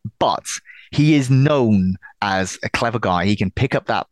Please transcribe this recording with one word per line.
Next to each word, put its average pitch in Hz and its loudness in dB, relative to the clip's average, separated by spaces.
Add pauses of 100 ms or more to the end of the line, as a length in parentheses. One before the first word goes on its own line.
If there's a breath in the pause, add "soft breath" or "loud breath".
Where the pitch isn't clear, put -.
(180)
but - -2 (440 loud breath)
he 151 2
is 135 2
known 123 2 (280 loud breath)
as 95 -4
a - -8
clever 117 -4
guy. 90 0
He 104 2
can 98 -2
pick - -2
up 135 -4
that 107 -4